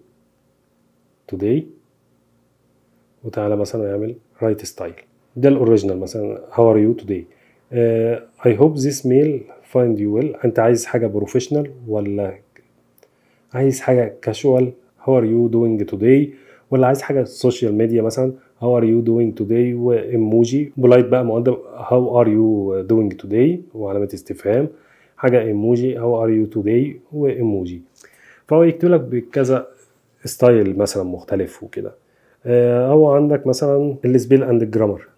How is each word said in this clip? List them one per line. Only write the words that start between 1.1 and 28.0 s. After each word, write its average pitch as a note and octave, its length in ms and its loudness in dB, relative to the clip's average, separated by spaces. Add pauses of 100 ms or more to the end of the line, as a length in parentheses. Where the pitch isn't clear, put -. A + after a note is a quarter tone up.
today؟ A2 280 -2 (1600)
وتعالى G#2 320 -4
مثلًا G#2 360 -4
اعمل G#2+ 220 -6 (260)
write A2 260 -2
style. - 360 -14 (340)
ده B2+ 120 4
الأوريجينال A2 520 2
مثلًا، G#2 400 -8 (100)
how A#2 240 4
are G#2+ 40 4
you A2 260 0
today؟ F#2+ 180 -6 (500)
آه، A#2 500 0 (180)
I B2+ 80 0 (100)
hope D#3 220 4
this C#3 240 -4
mail C3+ 360 2 (320)
find A#2+ 260 0
you G#2 220 -2
well. D3 240 -6
أنت A#2 140 -2
عايز A#2 280 2
حاجة A#2 200 -2
بروفيشنال B2+ 640 -4 (180)
ولا G2+ 500 -6 (1160)
عايز C3 260 0
حاجة B2 420 0
casual؟ B2+ 500 0 (280)
How - 100 -2
are B2+ 140 4
you A#2 300 0
doing A2+ 400 0
today؟ C3 340 2 (420)
ولا C3 160 2
عايز C3+ 160 0
حاجة C3+ 220 -2
سوشيال B2 500 -2
ميديا A2+ 280 0
مثلًا، C3 300 -2 (280)
how A#2+ 200 0
are A#2 40 2
you A#2 240 2
doing A2+ 360 0
today؟ A#2+ 300 0
وإيموجي. A#2+ 1040 0
بولايت B2 300 6
بقى B2 180 0
مؤدب، A#2+ 320 0 (200)
how B2 480 2
are A2 40 2
you G2+ 640 0
doing G#2 340 0
today؟ C#3 480 0
وعلامة G2+ 400 -6
استفهام. G#2 540 -4 (480)
حاجة B2 240 2
إيموجي، A#2 580 -2
how A#2 260 -2
are A2+ 60 0
you A2 280 -2
today؟ A#2+ 380 -2 (160)
وإيموجي. G#2+ 720 -4 (640)